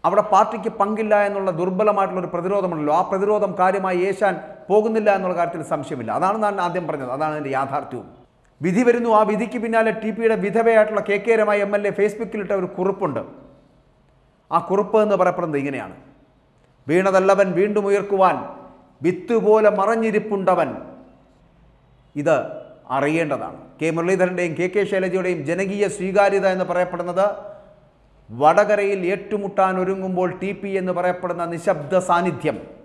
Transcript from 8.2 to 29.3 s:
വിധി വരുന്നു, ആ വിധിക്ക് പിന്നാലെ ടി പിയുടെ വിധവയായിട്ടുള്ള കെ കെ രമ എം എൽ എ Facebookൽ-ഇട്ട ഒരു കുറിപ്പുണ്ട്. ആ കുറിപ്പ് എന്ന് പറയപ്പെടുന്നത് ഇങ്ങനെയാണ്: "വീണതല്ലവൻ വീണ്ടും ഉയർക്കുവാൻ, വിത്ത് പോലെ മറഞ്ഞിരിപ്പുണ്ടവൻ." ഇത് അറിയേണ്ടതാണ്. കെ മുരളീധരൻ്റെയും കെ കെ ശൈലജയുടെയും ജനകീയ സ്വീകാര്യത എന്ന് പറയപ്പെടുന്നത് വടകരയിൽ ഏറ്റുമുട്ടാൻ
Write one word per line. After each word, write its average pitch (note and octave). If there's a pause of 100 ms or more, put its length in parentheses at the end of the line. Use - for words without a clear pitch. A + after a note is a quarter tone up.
വിധി F#3+
വരുന്നു, A#3+ (100)
ആ - (100)
വിധിക്ക് A3+
പിന്നാലെ A3+ (100)
ടി G#3+
പിയുടെ A3+
വിധവയായിട്ടുള്ള G#3+
കെ G3+
കെ A3+
രമ G#3 (100)
എം G3+
എൽ G3+
എ -
Facebookൽ-ഇട്ട G#3 (100)
ഒരു F3+ (100)
കുറിപ്പുണ്ട്. F3+ (1300)
ആ E3+ (100)
കുറിപ്പ് G3+
എന്ന് G3+
പറയപ്പെടുന്നത് E3+
ഇങ്ങനെയാണ്: B2 (920)
"വീണതല്ലവൻ F#3+ (120)
വീണ്ടും G#3
ഉയർക്കുവാൻ, G3 (680)
വിത്ത് F3+
പോലെ G#3+
മറഞ്ഞിരിപ്പുണ്ടവൻ." G3 (1500)
ഇത് D#3+ (640)
അറിയേണ്ടതാണ്. C#3+ (200)
കെ D#3
മുരളീധരൻ്റെയും F3
കെ F3
കെ G#3 (100)
ശൈലജയുടെയും F#3 (100)
ജനകീയ G3 (120)
സ്വീകാര്യത G3 (100)
എന്ന് F#3
പറയപ്പെടുന്നത് F3 (1120)
വടകരയിൽ G3+ (140)
ഏറ്റുമുട്ടാൻ G3